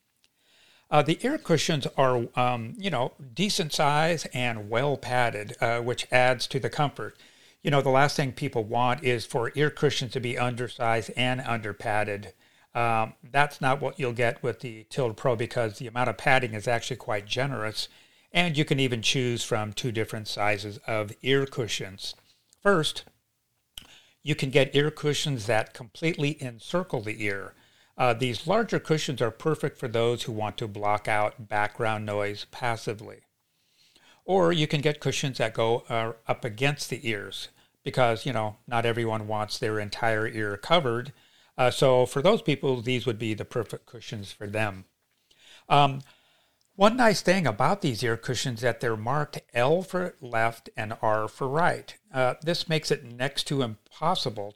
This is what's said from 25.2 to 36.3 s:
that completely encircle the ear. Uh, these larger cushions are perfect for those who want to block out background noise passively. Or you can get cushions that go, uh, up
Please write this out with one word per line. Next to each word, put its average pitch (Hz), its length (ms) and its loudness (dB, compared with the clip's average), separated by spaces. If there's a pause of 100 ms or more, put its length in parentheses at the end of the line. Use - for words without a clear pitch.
that 113 280 2
completely 147 680 -4
encircle 131 600 -6
the 107 220 -6
ear. 98 300 -4 (440)
Uh, 127 160 4
these 117 340 -2
larger 196 320 2
cushions 156 420 -2
are 113 100 0
perfect 151 460 -4
for 135 100 -8
those 117 360 0
who - 80 -6
want 107 260 -4
to 117 100 -6
block 104 400 0
out 107 400 0
background 107 580 0
noise 104 460 -4
passively. 110 680 -6 (1080)
Or 180 260 6
you 156 160 2
can 147 140 0
get 147 180 0
cushions 135 380 -2
that 110 160 2
go, 117 340 2
uh, 113 260 -2 (140)
up - 160 -2